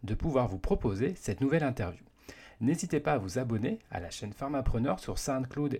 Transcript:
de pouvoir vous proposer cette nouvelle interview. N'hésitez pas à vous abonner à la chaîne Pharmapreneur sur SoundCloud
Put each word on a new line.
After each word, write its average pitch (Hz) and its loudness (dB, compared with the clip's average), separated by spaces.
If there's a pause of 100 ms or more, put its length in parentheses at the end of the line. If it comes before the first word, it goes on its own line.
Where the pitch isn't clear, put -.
de 107 -2
pouvoir 127 2
vous 95 -4
proposer 127 0
cette - -4
nouvelle 147 4
interview. 113 -2 (600)
N'hésitez 160 2
pas 151 2
à 139 4
vous 95 -2
abonner 123 0 (100)
à 90 -4
la 87 -8
chaîne 107 -8
Pharmapreneur 139 0
sur - -6
SoundCloud 135 -2